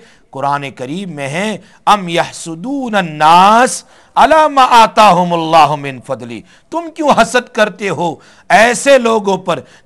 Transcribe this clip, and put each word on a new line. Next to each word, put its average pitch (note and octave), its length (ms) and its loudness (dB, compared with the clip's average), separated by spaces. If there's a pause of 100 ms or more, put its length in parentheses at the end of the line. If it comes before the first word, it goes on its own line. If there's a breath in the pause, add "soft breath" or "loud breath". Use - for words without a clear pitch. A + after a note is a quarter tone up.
(300 soft breath)
قرآن C#3 400 -6
کریم E3 420 -12
میں C#3 160 -10
ہے، F#3 300 -8 (280 soft breath)
"ام F#3+ 220 0
یحسدون F3+ 840 -6
الناس F3+ 920 2 (300 soft breath)
علی D4 380 2
ما C4 180 2
آتاہم G#3+ 640 4
اللہ D#3+ 420 2
من C#3 320 -10
فضلی۔" A#2 360 -10 (280 soft breath)
تم E4 260 -8
کیوں D4+ 120 -2
حسد A#3 460 0
کرتے G#3+ 340 -4
ہو D#3+ 260 -6 (340 soft breath)
ایسے A#3 500 2
لوگوں G#3+ 400 0
پر F3 220 -6 (240 soft breath)